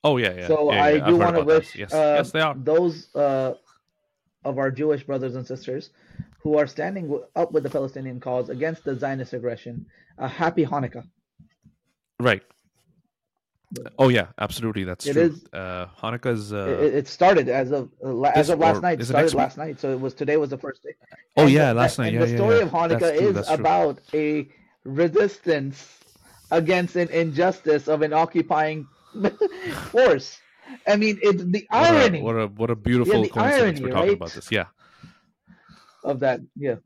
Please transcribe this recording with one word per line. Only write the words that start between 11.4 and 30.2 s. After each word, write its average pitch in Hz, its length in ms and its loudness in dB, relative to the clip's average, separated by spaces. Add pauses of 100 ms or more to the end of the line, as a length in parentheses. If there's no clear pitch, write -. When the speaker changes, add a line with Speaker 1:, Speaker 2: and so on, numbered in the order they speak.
Speaker 1:
Right. 117 240 0 (1300)
Speaker 2:
Yeah. - 180 -14 (100)
Speaker 1:
Oh, 135 80 6
yeah, 110 200 2 (120)
absolutely. 107 440 -4
That's 92 220 -8
Speaker 2:
It 143 80 -2
Speaker 1:
true. 151 100 4
Speaker 2:
is. 165 300 -2
Speaker 1:
Uh, 90 340 -10 (140)
Hanukkah 120 320 -4
is, 104 200 -8
uh, 101 280 -4
Speaker 2:
It, 143 140 0
it 143 120 -2
started 175 420 4
as 131 220 -2
of, 139 200 -4 (120)
uh, 131 100 -6
la-, 131 160 0
as 151 180 2
Speaker 1:
this 175 60 2
Speaker 2:
of 151 60 -2
last 160 180 2
Speaker 1:
or - 40 -6
Speaker 2:
night. 175 120 0
It 131 80 -4
Speaker 1:
is 117 80 -6
it 135 40 -2
Speaker 2:
started 151 120 4
Speaker 1:
next 156 80 0
week? 143 60 0
Speaker 2:
last - 180 -2
night, 147 220 -12
so 139 120 -4
it 127 80 -4
was, 131 160 -6
today 147 220 0
was 147 120 0
the 135 80 -8
first - 260 -14
day. - 120 -20 (420)
Speaker 1:
Oh, 147 60 8
Speaker 2:
And 143 80 8
Speaker 1:
yeah, 139 220 4
Speaker 2:
the, 113 60 0
Speaker 1:
last - 200 2
Speaker 2:
and, 120 60 0
Speaker 1:
night. - 20 0
Speaker 2:
and 110 80 -2
Speaker 1:
Yeah, 120 100 4
Speaker 2:
the 117 60 0
Speaker 1:
yeah, 120 60 0
Speaker 2:
story - 200 4
Speaker 1:
yeah. 202 60 4
Speaker 2:
of 165 80 -2
Hanukkah 165 300 0
Speaker 1:
That's 165 180 2
true, 196 80 4
Speaker 2:
is 196 80 2
Speaker 1:
that's 196 120 -4
true. 156 100 0
Speaker 2:
about 165 420 2 (140)
a 151 360 -2 (360)
resistance 156 1120 -2 (500)
against 170 460 0
an 175 140 0
injustice 165 800 0
of 151 140 2
an 151 120 -2
occupying 156 760 0 (260)
<laughs> 196 140 -2 (640)
force. 208 480 2 (480)